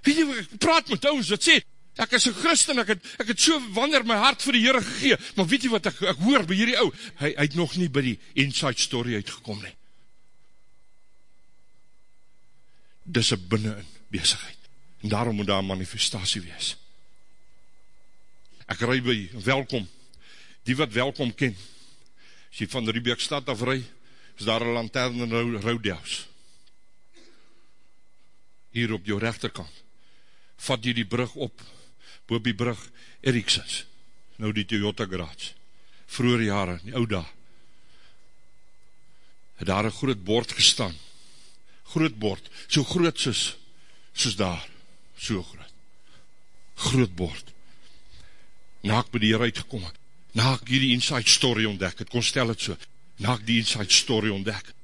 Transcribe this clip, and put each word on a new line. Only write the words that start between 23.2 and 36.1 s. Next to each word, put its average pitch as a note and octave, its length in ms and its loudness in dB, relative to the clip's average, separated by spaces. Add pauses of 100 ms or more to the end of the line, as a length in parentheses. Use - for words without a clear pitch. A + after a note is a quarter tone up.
af A2+ 120 -2
ry, B2+ 240 2 (540)
is G2+ 60 -8
daar A2+ 200 4
'n A#2 80 2
lantern A#2+ 480 0
in A#2 100 -2
Rou-, A#2 300 0
Rodehouse. G#2+ 680 -2 (2500)
Hier A#2 220 0
op F#2+ 120 -4
jou G2+ 140 0
regterkant. A2 540 -4 (840)
Vat A#2+ 280 -2
jy B2 80 2
die A2+ 140 0
brug A#2+ 280 0
op, - 280 -6 (640)
bo A2+ 80 0
op A2 100 0
die A#2+ 100 2
brug, A#2 360 -2 (300)
Ericssons. - 640 2 (520)
Nou G#2+ 160 -2
die G#2 120 0
Toyota G#2 420 0
Garage. F2 460 -8 (540)
Vroeger A#2+ 360 4